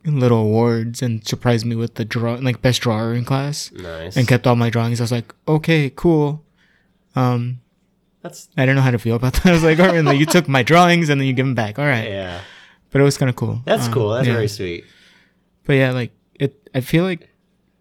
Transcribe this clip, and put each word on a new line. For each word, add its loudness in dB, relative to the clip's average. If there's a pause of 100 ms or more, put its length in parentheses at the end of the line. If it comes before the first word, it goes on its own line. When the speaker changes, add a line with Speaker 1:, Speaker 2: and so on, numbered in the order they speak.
Speaker 1:
little 2
awards 0
and -4
surprised -2
me -4
with -6
the -4
draw-, -4
like, -4
best 2
drawer -2
in -4
class. -6
Speaker 2:
Nice. -10
Speaker 1:
And 2
kept 2
all 4
my 0
drawings. -2
I 0
was -4
like, -6 (120)
"Okay, 0
cool." 0 (720)
Um, -2 (600)
Speaker 2:
That's -18
Speaker 1:
I 0
didn't 2
know 2
how 4
to 0
feel -2
about -2
<laughs> -10
that. 2
I 6
was 4
like, 4
"All 6
right, 2
like, 4
you 4
took 2
my 2
drawings 4
and 2
then 0
you -2
give 0
'em -2
back. -4
All -2
right." 0
Speaker 2:
Yeah. -8 (500)
Speaker 1:
But 2
it 6
was 2
kinda 0
cool. -4
Speaker 2:
That's 0
Speaker 1:
Um, -2
Speaker 2:
cool. 0
That's 0
Speaker 1:
yeah. 2
Speaker 2:
very -2
sweet. -8 (800)
Speaker 1:
But 0
yeah, 2
like, -6 (240)
it, -4 (180)
I -2
feel 0
like -6 (520)